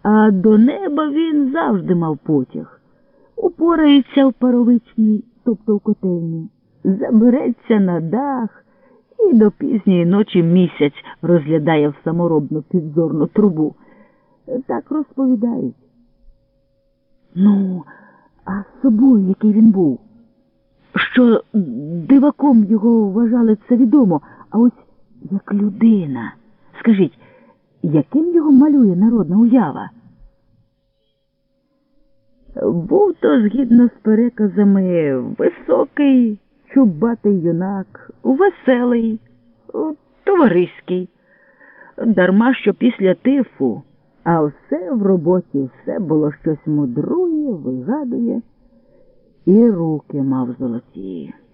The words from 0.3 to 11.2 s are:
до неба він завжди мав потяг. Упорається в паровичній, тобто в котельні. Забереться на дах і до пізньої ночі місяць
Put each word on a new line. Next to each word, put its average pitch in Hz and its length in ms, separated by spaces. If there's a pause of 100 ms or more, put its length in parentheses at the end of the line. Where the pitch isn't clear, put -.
до 208 280
неба 302 500
він 294 440
завжди 196 420
мав 160 240
потяг. 143 640 (560)
Упорається 311 880
в 254 60
паровичній, 233 920 (200)
тобто 214 320
в 196 40
котельні. 170 680 (360)
Забереться 233 960
на 175 200
дах 233 640 (680)
і 269 40
до 214 160
пізньої 180 560
ночі 196 360
місяць 165 600 (180)